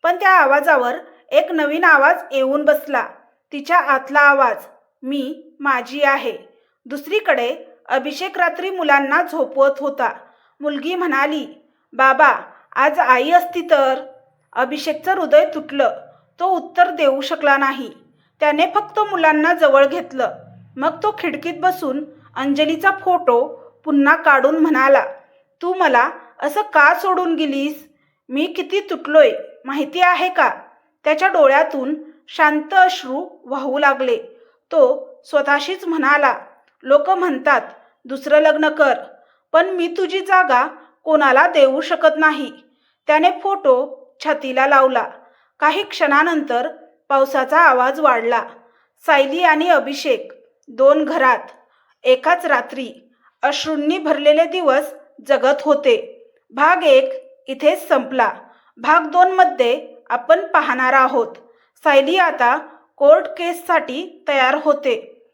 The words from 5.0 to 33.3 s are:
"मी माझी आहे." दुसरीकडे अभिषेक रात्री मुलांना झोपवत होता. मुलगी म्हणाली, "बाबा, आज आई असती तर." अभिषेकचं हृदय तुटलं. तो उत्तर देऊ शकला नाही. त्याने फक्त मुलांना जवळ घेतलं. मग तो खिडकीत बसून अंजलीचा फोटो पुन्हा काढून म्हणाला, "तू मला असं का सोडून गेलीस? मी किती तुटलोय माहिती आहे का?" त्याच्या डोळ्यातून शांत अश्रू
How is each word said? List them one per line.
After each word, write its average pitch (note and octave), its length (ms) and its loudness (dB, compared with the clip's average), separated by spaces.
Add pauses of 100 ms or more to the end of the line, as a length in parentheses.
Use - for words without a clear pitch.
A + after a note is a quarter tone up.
"मी C4+ 580 -10
माझी C4+ 420 -4
आहे." C#4 360 -2 (480)
दुसरीकडे C#4+ 720 -4 (320)
अभिषेक D4 500 -6
रात्री F4 320 -2
मुलांना D4 520 0
झोपवत C4+ 580 -2
होता. C4+ 320 -6 (480)
मुलगी D4 340 -6
म्हणाली, D4+ 520 -4 (460)
"बाबा, C4+ 500 2 (340)
आज C#4+ 220 0
आई B3+ 320 2
असती F4 300 2
तर." C4+ 400 0 (520)
अभिषेकचं D4+ 600 -4
हृदय D4+ 400 2
तुटलं. C#4 460 -4 (400)
तो F4 60 -2
उत्तर F4+ 440 0
देऊ C#4 300 0
शकला C#4+ 360 0
नाही. C4+ 380 -4 (460)
त्याने D4+ 340 2
फक्त - 260 -4
मुलांना E4 540 0
जवळ C#4 320 4
घेतलं. C4 440 -6 (460)
मग D#4 260 -4
तो G#4 160 -4
खिडकीत E4 400 -8
बसून D#4+ 460 -4 (320)
अंजलीचा D4+ 540 -2
फोटो F4 560 0 (380)
पुन्हा C#4+ 320 2
काढून D4 400 2
म्हणाला, C#4 480 2 (580)
"तू F4+ 120 -4
मला C#4+ 360 2 (280)
असं D4 240 -4
का D#4+ 320 4
सोडून F4+ 400 -2
गेलीस? C#4+ 540 -6 (400)
मी C#4+ 180 -2
किती F#4 340 -6
तुटलोय D4+ 520 2 (320)
माहिती C#4+ 360 -6
आहे F4+ 280 2
का?" D#4 220 0 (540)
त्याच्या D#4 240 0
डोळ्यातून D4 680 2 (340)
शांत D4+ 460 -2
अश्रू F4+ 540 0 (160)